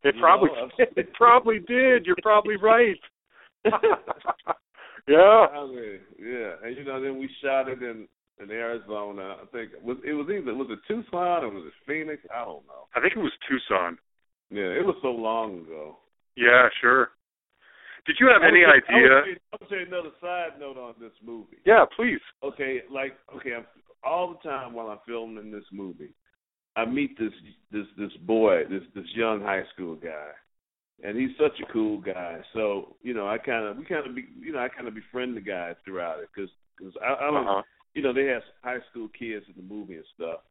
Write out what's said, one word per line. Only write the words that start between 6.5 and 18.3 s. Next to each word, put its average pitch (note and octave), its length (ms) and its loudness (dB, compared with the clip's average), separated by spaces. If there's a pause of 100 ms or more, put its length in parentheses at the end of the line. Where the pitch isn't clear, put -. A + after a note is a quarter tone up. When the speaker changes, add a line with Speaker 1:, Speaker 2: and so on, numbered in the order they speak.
Speaker 2:
and, A#2+ 120 -12
you C#3+ 80 -16
know, C3+ 160 -8
then C3+ 200 -6
we C3+ 100 -10 (140)
shot C3+ 260 -2
it B2+ 140 -10
in, A2+ 240 -12 (340)
in G2+ 80 -18
Arizona. G#2 920 -10
I G2 120 -20
think A#2 220 -14
it E2 100 -20
was, B2 200 -8
it D3 100 -8
was D3 160 -6
either, D3+ 260 -6
was C3+ 160 -6
it G#2 160 -12
Tucson F3 560 -4
or A#2 60 -8
was G2 180 -14
it - 60 -20 (120)
Phoenix? D#3 380 -10 (100)
I A#2+ 100 -10
don't D#2+ 220 -16
know. C2+ 300 -20
Speaker 1:
I A#2 60 -2
think F3 140 2
it A3+ 40 -6
was D#3+ 120 -4 (160)
Tucson. F#2 520 -4 (500)
Speaker 2:
Yeah, G2 240 -6
it D#3+ 100 -2
was G3 200 -2
so C3 60 -2
long A2+ 500 -6
ago. D#2 380 -16 (380)
Speaker 1:
Yeah, A#2+ 340 8 (120)
sure. B2 300 4 (960)
Did D#3+ 120 -2
you C4 140 8